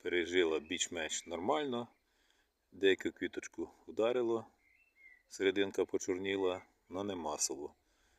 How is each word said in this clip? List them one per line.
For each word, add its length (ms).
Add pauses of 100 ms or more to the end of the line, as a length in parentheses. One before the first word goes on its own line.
пережила 580
більш-менш 680
нормально. 600 (840)
Деяку 400
квіточку 580 (180)
вдарило, 580 (840)
серединка 560
почорніла, 760 (280)
но 140
не 120
масово. 600 (440)